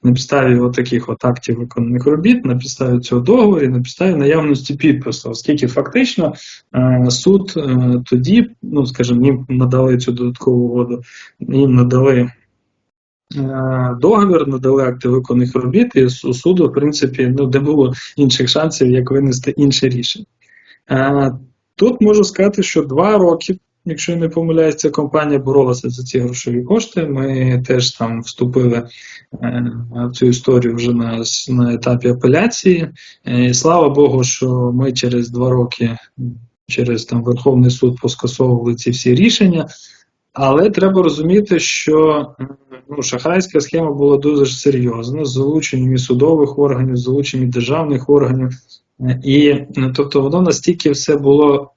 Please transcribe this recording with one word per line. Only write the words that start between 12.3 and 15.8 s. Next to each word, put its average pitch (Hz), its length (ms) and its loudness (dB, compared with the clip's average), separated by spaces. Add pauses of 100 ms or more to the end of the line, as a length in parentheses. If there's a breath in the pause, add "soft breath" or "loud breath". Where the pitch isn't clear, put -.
е, 131 640 -4
договір, 185 460 2
надали 135 360 0
акти 127 260 -4
виконаних 127 460 0
робіт, 139 400 0